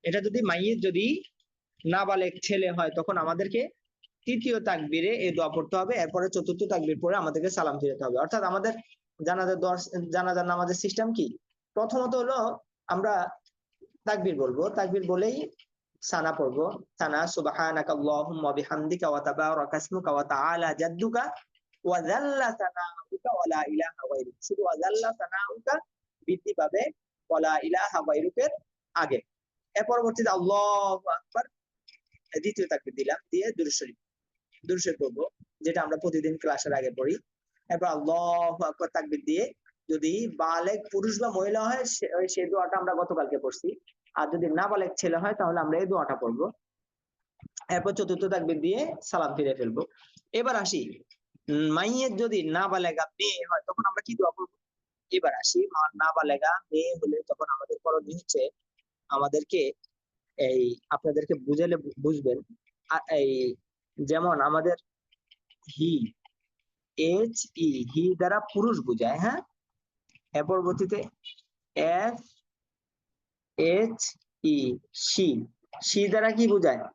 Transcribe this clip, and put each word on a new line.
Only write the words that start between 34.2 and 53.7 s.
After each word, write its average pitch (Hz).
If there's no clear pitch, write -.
দুরূদ 180
শরীফ 175
পড়বো, 131
যেটা 165
আমরা 156
প্রতিদিন 160
ক্লাসের 147
আগে 131
পড়ি। 135
এরপর 170
আল্লাহু 170
আকবার 160
তাকবীর 151
দিয়ে 170
যদি 156
বালেগ 170
পুরুষ 202
বা 240
মহিলা 202
হয়, 254
সে, -
ওই, 185
সেই 180
দোয়াটা 185
আমরা 180
গতকালকে 151
পড়ছি। 131
আর 151
যদি 170
নাবালেগ 196
ছেলে 165
হয়, 202
তাহলে 175
আমরা 156
এই 190
দোয়াটা 156
পড়বো। 120
এরপর 180
চতুর্থ 185
তাকবীর 165
দিয়ে 185
সালাম 160
ফিরে 139
ফেলবো। 117
এবার 240
আসি, 190
উম, 151
মাইয়ের 240
যদি 220
নাবালেগা 180
মেয়ে 190
হয়, 170
তখন 190